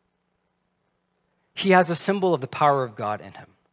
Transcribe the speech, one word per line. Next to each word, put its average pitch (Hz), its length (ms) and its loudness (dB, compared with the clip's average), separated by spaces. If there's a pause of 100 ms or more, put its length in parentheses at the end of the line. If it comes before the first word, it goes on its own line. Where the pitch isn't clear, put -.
(1500)
he - 180 0
has 180 180 6
a 170 60 -2
symbol 190 380 -2
of 151 60 0
the 127 80 -8
power 139 380 0
of 110 100 -12
God 104 240 -6
in 95 140 -20
him. - 140 -20 (260)